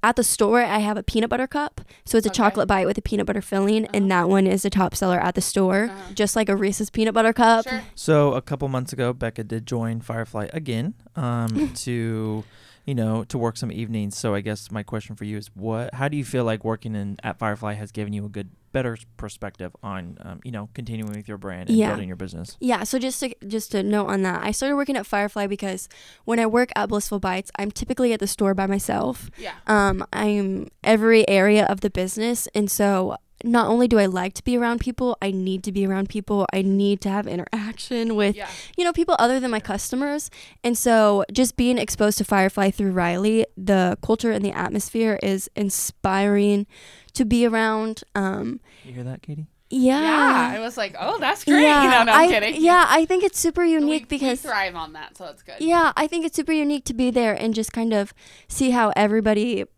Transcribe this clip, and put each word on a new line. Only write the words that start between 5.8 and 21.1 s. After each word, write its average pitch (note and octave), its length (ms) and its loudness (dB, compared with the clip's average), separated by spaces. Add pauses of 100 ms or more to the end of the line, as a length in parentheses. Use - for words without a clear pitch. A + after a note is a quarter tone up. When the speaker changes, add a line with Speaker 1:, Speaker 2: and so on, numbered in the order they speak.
Speaker 2:
Uh-huh. G3 240 -14
Speaker 1:
just G#3 220 0
like A3 120 0
a G3 60 2
Reese's G3+ 360 -2
peanut A3 240 0
butter A3+ 180 4
cup. A3+ 360 4
Speaker 2:
Sure. A#3 140 -6 (140)
Speaker 3:
So D3 380 4
a B2+ 80 -4
couple C#3 260 -6
months B2+ 240 -6
ago, B2+ 200 -2
Becca A#2+ 300 -6
did A2+ 240 -8
join A2+ 340 -4
Firefly A2+ 520 -8
again, D3 420 -6 (220)
um, A#2+ 560 -2
Speaker 1:
<laughs> - 40 -16
Speaker 3:
to, A2 680 -4 (400)
you C#3+ 100 -6
know, A2 300 -2
to - 140 -8
work A#2 180 -2
some A#2 160 -8
evenings. G#2+ 420 -6
So G#2+ 200 -4
I G2+ 80 -4
guess G#2+ 280 -8
my G#2+ 120 -8
question G#2+ 340 -10
for - 80 -12
you G#2 140 -8
is, G#2 160 -14
what, A2 400 -6
how C#3 140 -4
do D3 100 -4
you C#3 60 -6
feel B2 200 -2
like A2 220 -2
working A2 280 -4
in, G2+ 300 -6
at G#2+ 140 -8
Firefly G#2+ 360 -4
has G#2 180 -12
given G#2 200 -6
you G#2 140 -6
a - 20 -12
good, G2+ 220 -12 (220)
better B2+ 220 -2
s-, A2 120 -20 (100)
perspective G2 680 -12
on, F#2 380 -10
um, F2+ 240 -16
you B2+ 60 -12
know, G#2+ 240 -10
continuing A2 380 -10